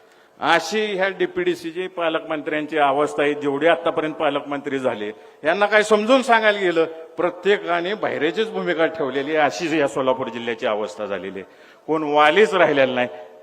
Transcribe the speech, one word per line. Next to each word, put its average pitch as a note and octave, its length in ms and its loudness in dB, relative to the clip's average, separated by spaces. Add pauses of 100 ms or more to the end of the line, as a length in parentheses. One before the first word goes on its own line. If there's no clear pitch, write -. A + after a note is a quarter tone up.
(400)
अशी E3+ 460 0
ह्या F#3+ 220 -2
डीपीडीसीची F3 800 -4
पालकमंत्र्यांची D#3 880 -4
अवस्था C#3+ 440 2
आहे. D3 120 2
जेवढे C#3+ 340 0
आतापर्यंत D#3+ 460 0
पालकमंत्री C#3+ 640 -2
झाले, A2 340 -4 (320)
यांना F#3+ 220 2
काय G#3+ 160 4
समजून G#3+ 400 4
सांगायला A3 360 4
गेलं, E3+ 260 2 (320)
प्रत्येकाने F3 760 -2
बाहेरचीच E3 560 -2
भूमिका F3 360 0
ठेवलेली C#3 500 -4
आहे. D3+ 80 4
अशीच D3+ 280 -2
या D3 160 2
सोलापूर C3 400 0
जिल्ह्याची A#2 380 -6
अवस्था G#2+ 400 -4
झालेली F#2+ 340 -8
आहे. F2+ 120 -18 (340)
कोण D#3 160 -2
वालीच D3+ 520 4
राहिलेला C#3+ 400 4
नाही, B2 140 0 (340)